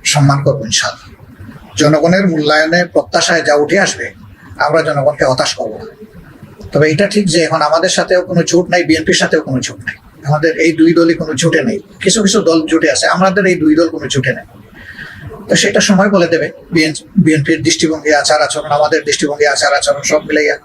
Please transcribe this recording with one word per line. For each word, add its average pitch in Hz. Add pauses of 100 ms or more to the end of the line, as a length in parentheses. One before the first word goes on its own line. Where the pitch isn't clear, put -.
সম্মান 139
করবো 113
ইনশাআল্লাহ। - (680)
জনগণের 156
মূল্যায়নে 156
প্রত্যাশায় 165
যা 147
উঠে 147
আসবে, - (520)
আমরা 151
জনগণকে 147
হতাশ 131
করবো -
না। 220 (880)
তবে 147
এটা 175
ঠিক 208
যে 170
এখন 156
আমাদের 165
সাথেও 185
কোনো 180 (100)
জোট 175
নাই, 180
বিএনপির 160
সাথেও 175
কোনো 131
জোট 107
নাই, - (320)
আমাদের 151 (120)
এই 165
দুই 160
দলই 165
কোনো 156
জোটে 160
নেই। - (240)
কিছু 196
কিছু 196 (100)
দল 165 (120)
জোটে 160
আছে, -
আমাদের 185
এই 180
দুই 156
দল 165
কোনো 151
জোটে 127
নেই। - (1000)
তো -
সেটা 202
সময় 202
বলে 175
দেবে। 160 (760)
বিএনপির 156
দৃষ্টিভঙ্গি, 156
আচার 151
আচরণ, 147
আমাদের 151
দৃষ্টিভঙ্গি, 147
আচার 143
আচরণ 143
সব 151
মিলাইয়া 147